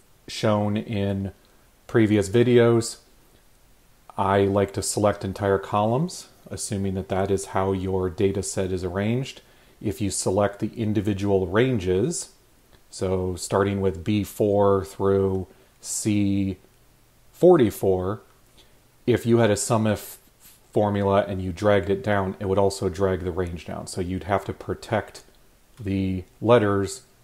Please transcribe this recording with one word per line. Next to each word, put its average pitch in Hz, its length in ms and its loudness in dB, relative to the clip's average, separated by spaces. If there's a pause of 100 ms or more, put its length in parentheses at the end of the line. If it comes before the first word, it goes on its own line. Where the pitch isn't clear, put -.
(280)
shown 104 480 0
in 101 560 -4 (560)
previous 104 400 2
videos, 117 720 4 (1200)
I 98 220 2
like 101 340 2
to 98 80 -4
select - 420 0
entire 98 320 0
columns, 113 720 -2 (220)
assuming 98 440 -4
that 95 140 -6
that 98 220 0
is 95 160 -2
how 98 260 -2
your 92 380 -2
data 98 320 -2
set 95 280 -4
is 90 140 -6
arranged. 104 560 -4 (400)
If 104 220 -6
you 101 80 -2
select 101 480 0
the 110 180 -4
individual 101 680 0
ranges, 107 840 0 (600)
so 92 460 -2
starting 101 440 0
with 92 240 -2
B 107 180 0
four 101 640 2
through 98 600 0 (340)
C 98 800 -2 (720)
forty-four, 107 880 2 (840)
if 117 180 2
you 117 140 4
had 113 120 4
a 101 60 2
sum 110 300 0
if - 320 -4 (520)
formula 101 560 2
and 95 140 -6
you 92 100 -4
dragged 101 380 2
it 98 160 -2
down, 98 360 -2
it 104 60 -6
would 95 120 2
also 98 320 2
drag 92 300 0
the 90 120 -6
range 85 320 -6
down. 80 220 -12
So - 160 -6
you'd 90 220 -6
have 98 220 0
to - 60 -8
protect - 720 -6 (560)
the 95 460 -4 (180)
letters 104 600 2 (220)